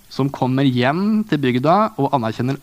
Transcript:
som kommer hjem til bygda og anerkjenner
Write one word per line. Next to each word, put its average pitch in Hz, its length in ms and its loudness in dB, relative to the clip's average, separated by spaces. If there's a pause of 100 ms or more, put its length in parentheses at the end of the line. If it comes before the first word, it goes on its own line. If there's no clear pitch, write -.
(100)
som 139 220 -2
kommer 131 340 0
hjem 160 640 0
til 147 120 0
bygda 131 340 2 (240)
og 139 160 0
anerkjenner 123 460 -2